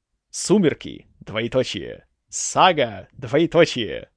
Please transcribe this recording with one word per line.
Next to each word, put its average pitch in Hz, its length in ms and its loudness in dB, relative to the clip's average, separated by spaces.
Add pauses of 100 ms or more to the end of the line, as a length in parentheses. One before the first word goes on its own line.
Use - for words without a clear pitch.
(320)
Сумерки, 160 760 0 (140)
двоеточие, 107 880 -6 (220)
Сага, 135 840 0
двоеточие, 127 1040 0